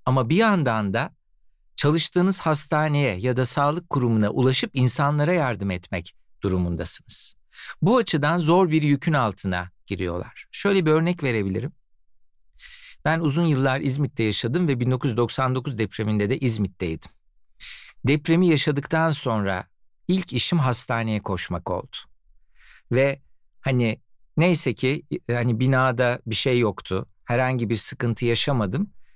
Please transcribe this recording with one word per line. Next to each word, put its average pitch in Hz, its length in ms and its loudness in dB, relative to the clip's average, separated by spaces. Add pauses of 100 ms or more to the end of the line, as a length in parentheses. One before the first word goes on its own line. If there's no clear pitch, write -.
ama 127 240 2
bir 151 60 2
yandan 131 580 2
da 131 220 -4 (600)
çalıştığınız 175 640 2
hastaneye 147 800 0
ya 117 200 -2
da 127 80 2
sağlık 147 440 0
kurumuna 113 400 2
ulaşıp 131 440 0
insanlara 147 600 2
yardım 113 380 0
etmek 90 440 -6 (280)
durumundasınız. 87 920 -2 (460)
Bu 214 160 4
açıdan 165 400 0
zor 175 320 4
bir 156 120 2
yükün 147 320 2
altına 95 580 -2 (140)
giriyorlar. 92 680 -6
Şöyle 196 340 0
bir 156 60 4
örnek 165 320 2
verebilirim. 107 480 -2 (1300)
Ben 160 140 2
uzun 165 260 0
yıllar 135 360 2
İzmit'te 135 420 -2
yaşadım 123 440 0
ve 135 120 0
bin 123 120 0
dokuz 131 180 0
yüz 107 80 -2
doksan 127 380 0
dokuz 127 220 -6
depreminde 107 520 -2
de 127 80 -2
İzmit'teydim. 98 720 -4 (960)
Depremi 165 400 2
yaşadıktan 156 640 2
sonra 101 540 -2 (420)
ilk 185 260 -2
işim 143 260 0
hastaneye 117 600 0
koşmak 90 520 -6
oldu. 92 240 -8 (960)
Ve 135 300 2 (400)
hani 123 400 0 (360)
neyse 156 360 2
ki, 135 300 -2 (280)
hani 120 280 0
binada 127 640 2
bir 110 100 -4
şey 123 240 2
yoktu. 98 480 -2 (180)
Herhangi 123 440 0
bir 113 60 -2
sıkıntı 117 500 -2
yaşamadım 117 640 0 (260)